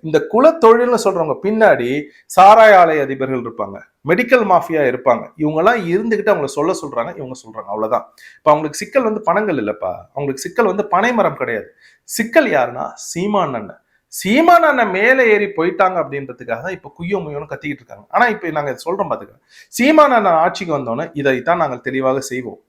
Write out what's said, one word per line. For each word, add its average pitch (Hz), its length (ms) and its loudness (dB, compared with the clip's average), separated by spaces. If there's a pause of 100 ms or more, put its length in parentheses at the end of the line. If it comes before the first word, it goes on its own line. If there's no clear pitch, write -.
இந்த 156 140 0 (140)
குலத்தொழில்னு 240 720 4
சொல்றவங்க 170 400 -2
பின்னாடி 190 480 2 (400)
சாராய 214 480 8
ஆலை 165 200 4
அதிபர்கள் 131 440 -4
இருப்பாங்க, 104 340 -10 (320)
மெடிக்கல் 240 400 2
மாஃபியா 165 400 2
இருப்பாங்க. 120 340 0 (120)
இவங்க 151 260 -2
எல்லாம் 226 180 2 (120)
இருந்துகிட்டு 214 420 0
அவங்கள 147 220 -2
சொல்ல 156 160 -2 (100)
சொல்றாங்க, 127 360 -6
இவங்க 127 240 -12
சொல்றாங்க, 110 300 -16
அவ்வளவுதான். 110 340 -2 (320)
இப்ப - 140 -2
அவங்களுக்கு 151 300 -2
சிக்கல் 226 280 -2
வந்து 214 120 -6
பணங்கள் 185 400 -2
இல்லப்பா, 104 300 -6 (220)
அவங்களுக்கு 139 320 -6
சிக்கல் 190 260 0
வந்து 202 160 -4
பனை 202 260 0
மரம் 175 260 -2
கிடையாது. 117 300 -6 (400)
சிக்கல் 233 420 0
யாருன்னா 127 340 -2 (180)
சீமான் 180 560 -4
அண்ணன். 98 200 -16 (340)
சீமான் 330 560 2
அண்ணன் 233 280 0
மேலே 254 280 2 (100)
ஏறி 202 120 0 (120)
போயிட்டாங்க 185 440 0
அப்படின்றதுக்காக 131 580 -10
தான் 180 160 -10
இப்ப - 200 -20
குய்யோ 180 260 -6
முய்யோன்னு 143 300 -12
கத்திக்கிட்டு 143 300 -12
இருக்காங்க. 104 260 -20
ஆனா 226 180 2
இப்ப 175 240 -6
நாங்க 143 220 -4
இதை 123 100 -14
சொல்றோம் 175 300 -4
பாத்துக்க, 101 260 -14 (340)
சீமான் 285 460 4
அண்ணன் 180 220 2
ஆட்சிக்கு 175 340 -2
வந்தோன்னே 131 380 -6
இதைத்தான் 143 500 0
நாங்கள் 131 240 -8
தெளிவாக 131 440 -2
செய்வோம் 120 380 -10